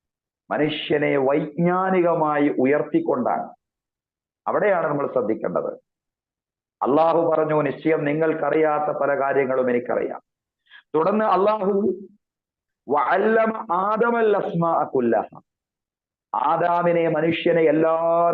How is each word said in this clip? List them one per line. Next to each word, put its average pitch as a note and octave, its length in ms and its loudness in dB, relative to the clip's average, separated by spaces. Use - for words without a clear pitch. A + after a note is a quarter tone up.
മനുഷ്യനെ D3 640 -2
വൈജ്ഞാനികമായി D#3+ 1300 0
ഉയർത്തിക്കൊണ്ടാണ്. D3 920 0
അവിടെയാണ് E3 400 0
നമ്മൾ C#3+ 200 -2
ശ്രദ്ധിക്കേണ്ടത്. G#2 680 -2
അള്ളാഹു D#3+ 480 2
പറഞ്ഞു, D#3 300 0
"നിശ്ചയം D#3 440 -2
നിങ്ങൾക്കറിയാത്ത D3+ 920 0
പല C#3 220 0
കാര്യങ്ങളും C3 500 0
എനിക്കറിയാം." A#2+ 520 -2
തുടർന്ന് G3+ 300 0
അള്ളാഹു G3+ 680 0
വഅല്ലമ A3 840 0
ആദമൽ G#3+ 640 0
അസ്മാഅ E3 460 0
കുല്ലഹ. A#2 580 -2
ആദാമിനെ, E3+ 720 0
മനുഷ്യനെ E3 520 0
എല്ലാ D#3+ 380 2